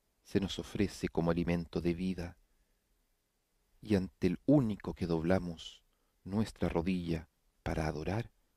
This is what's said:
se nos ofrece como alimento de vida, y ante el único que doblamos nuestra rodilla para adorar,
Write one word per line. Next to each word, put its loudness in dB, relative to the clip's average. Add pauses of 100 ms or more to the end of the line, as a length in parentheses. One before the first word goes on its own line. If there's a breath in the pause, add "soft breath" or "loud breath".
(240)
se -2
nos -4
ofrece -2
como 0
alimento 0
de 2
vida, -4 (1400)
y 2
ante 0
el 2
único 4
que -4
doblamos 0 (400)
nuestra -2
rodilla 0 (320)
para -2
adorar, -4 (260)